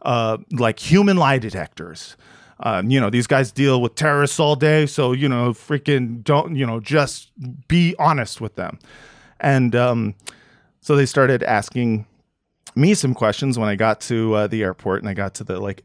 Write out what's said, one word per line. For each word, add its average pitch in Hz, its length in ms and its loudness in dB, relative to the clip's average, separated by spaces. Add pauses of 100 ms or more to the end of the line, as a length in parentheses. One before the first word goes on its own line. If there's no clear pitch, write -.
uh, 113 360 0 (140)
like, 117 260 0
human 196 380 4
lie 135 220 4
detectors." 85 800 -10 (440)
Uh, 98 260 -2
you 135 140 4
know, 104 100 0
these 120 160 0
guys 135 240 2
deal 135 320 2
with 120 140 -2
terrorists 147 420 0
all 151 160 4
day, 151 320 2
so, 135 260 -2
you 139 160 0
know, 123 240 0
freaking 127 680 -2
don't, 151 320 0
you 139 100 -2
know, 117 140 -4
just 139 520 -2 (360)
be 170 320 2
honest 147 420 -2
with 110 140 -8
them. - 240 -10 (640)
And, 131 340 2
um, 120 400 0 (680)
so - 140 0
they 143 100 4
started 131 380 2
asking 110 640 -2 (720)
me 185 180 4
some 135 180 0
questions 120 460 -2
when 107 100 0
I 104 60 -2
got 110 280 0
to, 113 320 -2
uh, 104 120 0
the 110 160 -4
airport 95 400 -4
and 104 80 -6
I 95 40 -6
got 98 200 -6
to 110 100 -12
the, 95 140 -6
like, 101 260 -8